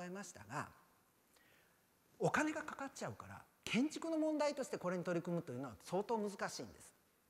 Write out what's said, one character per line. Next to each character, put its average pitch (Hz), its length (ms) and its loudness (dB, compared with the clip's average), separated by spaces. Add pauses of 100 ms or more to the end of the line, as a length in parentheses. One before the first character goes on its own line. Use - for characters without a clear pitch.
え 180 60 -6
ま 196 120 -6
し - 120 -12
た 104 100 -14
が、 123 240 -4 (1500)
お 180 120 6
金 302 220 6
が 302 100 -2
か - 140 -8
か 277 100 -4
っ - 80 -8
ち 202 120 -6
ゃ - 20 -2
う 113 40 -4
か - 140 -12
ら、 95 140 -12 (240)
建 269 240 4
築 330 220 -4
の 320 80 4
問 311 180 4
題 294 180 4
と 277 100 -2
し - 60 -8
て 208 60 0
こ 180 140 0
れ 185 80 2
に 165 60 -2
取 175 140 2
り 160 40 2
組 175 140 0
む 165 60 2
と 123 100 -6
い 120 40 -4
う 127 40 -4
の 139 80 -4
は 104 60 -10 (100)
相 190 200 0
当 233 140 2
難 208 120 0
し 202 280 -4
い - 40 -6
ん 190 100 -10
で - 100 -18
す。 - 80 -18 (400)